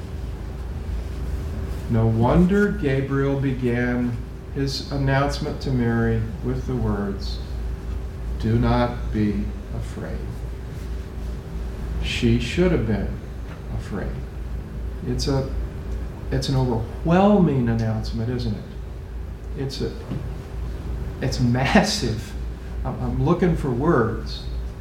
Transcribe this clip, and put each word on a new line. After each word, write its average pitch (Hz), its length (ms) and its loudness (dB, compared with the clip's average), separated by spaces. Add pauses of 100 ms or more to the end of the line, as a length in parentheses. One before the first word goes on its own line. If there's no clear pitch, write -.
(1900)
No 113 160 4
wonder 175 640 6
Gabriel 139 680 2
began 123 760 2 (380)
his 139 380 -2
announcement 139 720 2
to 135 80 -2
Mary 117 500 4 (240)
with 131 220 -2
the 131 100 0
words, 101 640 0 (1000)
"Do 113 180 4
not 120 540 2
be 104 320 2 (320)
afraid." - 420 -6 (1800)
She 120 360 2
should 175 340 2
have 113 140 2
been 101 220 2 (680)
afraid. - 340 -4 (960)
It's 127 220 0
a, 131 200 0 (800)
it's 131 180 0
an 135 80 2
overwhelming 143 1120 6
announcement, 113 600 0
isn't 117 260 -2
it? 90 100 -6 (1000)
It's 135 180 -4
a, 113 100 -2 (1300)
it's 135 180 -2
massive. 123 920 2 (520)
I'm, 131 160 -4
I'm 123 240 0
looking 170 320 6
for 135 140 0
words. 120 720 2 (360)